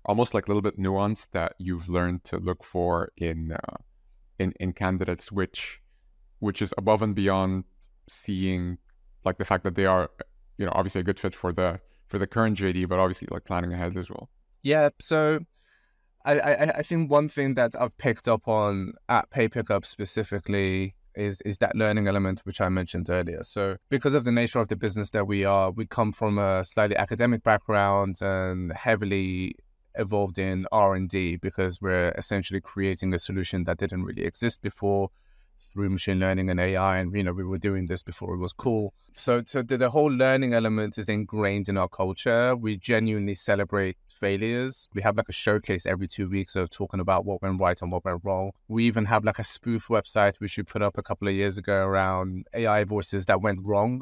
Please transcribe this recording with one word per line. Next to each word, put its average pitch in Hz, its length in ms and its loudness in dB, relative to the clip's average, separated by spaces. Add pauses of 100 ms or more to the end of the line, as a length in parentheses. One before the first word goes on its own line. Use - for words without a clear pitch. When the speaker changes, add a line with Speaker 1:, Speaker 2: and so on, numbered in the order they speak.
Speaker 1:
almost, 110 280 2
like, 104 140 0
a - 20 -2
little 104 120 4
bit 98 160 0
nuanced 98 540 0
that 85 280 -2
you've 87 280 -6
learned 90 380 0
to - 140 -6
look 90 220 -4
for 87 540 -2
in, 80 380 -4
uh, - 240 -10 (600)
in, 92 220 0
in 92 140 -4
candidates, 92 580 -4
which, - 500 -4 (580)
which 104 220 -4
is 98 160 -2
above 104 240 4
and 107 140 0
beyond 95 480 2 (460)
seeing, 92 680 -4 (460)
like, 92 140 0
the 98 80 -4
fact 92 180 2
that 90 120 -2
they 98 100 4
are, 92 240 4 (480)
you 101 80 -2
know, 87 100 -2
obviously 95 240 0
a 90 40 -2
good 95 160 -2
fit 95 140 -4
for 90 200 -4
the, 90 260 0 (280)
for - 100 -6
the 95 100 0
current 110 300 2
J 95 160 2
D, 90 100 0
but 90 160 2
obviously, 92 320 0
like, - 140 -8
planning 90 260 -2
ahead 90 240 -4
as 90 140 -8
well? - 200 -14 (320)
Speaker 2:
Yeah, 147 280 4 (100)
so 156 400 2 (840)
I, 147 140 4
I, 147 140 2 (260)
I - 20 -2
think 165 280 -2
one 147 200 4
thing 135 240 -2
that 120 260 0
I've 120 180 -2
picked - 300 -2
up 113 220 2
on 104 440 0 (140)
at 117 220 2
Pay 117 180 2
Pickup 107 380 -2
specifically 98 1120 -2 (200)
is, 101 260 -4
is 101 180 -4
that - 180 2
learning 104 300 2
element, 95 360 0
which - 160 -10
I 98 80 2
mentioned 90 420 -2
earlier. 87 340 -2
So 98 340 -4 (120)
because 139 260 2
of 123 100 2
the 120 60 2
nature 120 280 2
of 107 80 0
the 107 80 -2
business 101 360 -4
that 101 160 0
we 98 180 0
are, 98 260 4
we 110 140 -6
come 110 260 0
from 104 280 0
a 95 260 2
slightly 104 320 2
academic 113 460 0
background 101 800 4
and 92 520 -2
heavily 95 840 0 (400)
involved 98 440 0
in 95 320 -2
R 98 240 6
and 92 120 -2
D 87 280 0
because 92 440 -2
we're 90 380 2
essentially 98 420 -4
creating 95 540 -2
a 87 60 0
solution 95 460 -4
that 90 120 0
didn't 92 260 -4
really 95 220 -6
exist 113 360 -4
before 98 500 0 (480)
through 101 300 -4
machine 95 300 0
learning 95 300 2
and 90 100 0
A 92 160 2
I. 95 220 2
And, 92 180 -2
you 101 80 0
know, 90 80 0
we 92 120 -6
were 92 160 -4
doing 95 260 0
this 87 160 -4
before 90 320 -10
it 90 40 -4
was 90 160 -6
cool. 110 400 -2 (220)
So, 120 300 0
so 131 160 -2
the, 123 160 -2
the 123 120 2
whole 147 220 4
learning 131 420 4
element 110 440 0
is 104 100 -6
ingrained 104 600 0
in 98 80 0
our 92 100 2
culture. 117 680 2
We 110 220 -4
genuinely 107 580 0
celebrate 98 600 0 (100)
failures. 113 840 -4
We 98 100 -4
have, 104 120 4
like, 107 140 0
a - 40 -8
showcase 107 520 0
every 95 220 -2
two 98 200 -6
weeks 98 280 -4
of 92 140 0
talking 95 300 -6
about 95 260 2
what 98 160 -4
went 95 200 -2
right 90 200 2
and 90 100 -6
what 90 120 -4
went 87 200 -4
wrong. 98 280 -2 (160)
We 113 180 2
even 110 200 2
have, 107 180 2
like, 110 160 0
a 104 40 -6
spoof - 440 -6
website 104 500 2
which 101 200 -8
we 104 60 -6
put - 180 -6
up 101 160 0
a 101 60 -6
couple 101 240 -6
of 98 60 2
years 98 240 0
ago 98 280 0
around 92 680 0
A 117 140 -2
I 104 160 4
voices 98 440 -2
that 95 140 4
went 98 220 0
wrong. 107 380 0